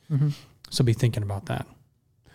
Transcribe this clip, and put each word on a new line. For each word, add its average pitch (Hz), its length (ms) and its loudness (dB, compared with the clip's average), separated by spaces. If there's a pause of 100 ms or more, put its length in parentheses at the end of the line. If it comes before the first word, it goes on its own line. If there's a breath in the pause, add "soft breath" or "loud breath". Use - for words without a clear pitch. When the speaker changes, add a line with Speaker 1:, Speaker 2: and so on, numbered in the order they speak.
(120)
Speaker 1:
Mm-hmm. 147 200 2 (400 loud breath)
Speaker 2:
So - 140 2
be 117 100 4
thinking 110 280 0
about 101 240 -6
that. - 200 -6 (680 loud breath)